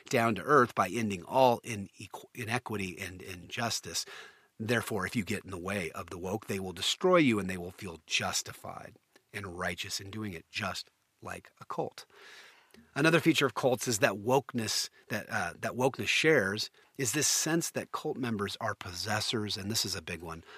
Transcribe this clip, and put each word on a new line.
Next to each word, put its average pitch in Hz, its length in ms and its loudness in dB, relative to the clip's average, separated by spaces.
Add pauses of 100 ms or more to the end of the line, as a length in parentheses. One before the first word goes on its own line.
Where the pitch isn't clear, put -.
down 113 260 4
to - 60 -4
earth 131 340 6
by 95 140 2
ending 101 340 -2
all 123 380 6
inequ-, 101 640 -10 (100)
inequity 104 640 -4
and 92 220 -10
injustice. 90 800 -6 (560)
Therefore, 110 460 0
if 98 100 -4
you 113 80 2
get 101 220 -4
in 92 60 -12
the 95 60 -8
way 92 380 -4
of 87 140 -10
the 92 80 -10
woke, 87 300 -4
they 101 120 -4
will 92 140 -6
destroy 180 460 4
you 120 200 4
and 95 100 -2
they 92 80 -4
will 87 140 -8
feel 82 340 -12
justified - 880 -4 (380)
and 98 240 -10
righteous 90 440 -4
in 98 100 -12
doing 107 220 -8
it, 80 180 -12
just - 380 -6 (320)
like 90 300 -12 (100)
a - 40 -18
cult. - 400 -6 (880)
Another 151 260 6
feature 151 240 6
of 127 100 0
cults 127 320 2
is 110 120 0
that 110 160 4
wokeness, 113 720 0 (180)
that, 104 240 -4
uh, 92 300 -2
that 110 160 -4
wokeness 123 300 2
shares 107 600 4 (280)
is 131 140 0
this 147 160 2
sense 160 420 2
that - 220 -6
cult - 260 -4
members 110 420 -2
are 110 140 -2
possessors, 104 840 -2
and 98 140 -4
this 113 160 0
is 95 100 -4
a 92 60 -6
big 82 220 -8
one, 82 200 -10 (140)